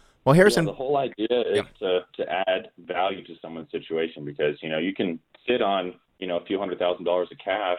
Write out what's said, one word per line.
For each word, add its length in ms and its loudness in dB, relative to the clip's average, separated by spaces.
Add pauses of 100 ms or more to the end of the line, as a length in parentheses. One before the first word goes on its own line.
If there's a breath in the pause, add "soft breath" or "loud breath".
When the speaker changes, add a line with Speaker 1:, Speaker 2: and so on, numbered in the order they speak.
(240 soft breath)
Speaker 1:
well, 100 6
Harrison. 320 8
Speaker 2:
Yeah, 60 -2
the 40 -18
whole 200 0
idea 340 -2
is 260 2
Speaker 1:
Yeah. 60 2 (160)
Speaker 2:
to, 220 0 (160)
to 120 -4 (200)
add 300 -2
value 460 -4
to 160 -18
someone's 300 -14
situation, 540 -4
because, 380 -2
you 60 -8
know, 100 -2
you 160 0
can 260 -2 (260)
sit 160 2
on, 320 0 (240)
you 80 -8
know, 100 -2
a 100 -6
few 120 -2
hundred 220 -4
thousand 240 0
dollars 260 0
of 80 -20
cash, 400 -2